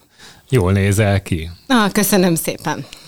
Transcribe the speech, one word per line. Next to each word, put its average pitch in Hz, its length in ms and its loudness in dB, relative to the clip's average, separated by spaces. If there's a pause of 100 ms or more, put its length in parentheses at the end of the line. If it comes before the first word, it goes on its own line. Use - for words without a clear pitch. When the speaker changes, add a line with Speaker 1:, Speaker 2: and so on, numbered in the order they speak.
(480)
Speaker 1:
Jól 95 240 2
nézel 98 500 2
ki. 82 280 -6 (180)
Speaker 2:
Ah, 220 240 2
köszönöm 185 420 2
szépen. 151 520 -6 (220)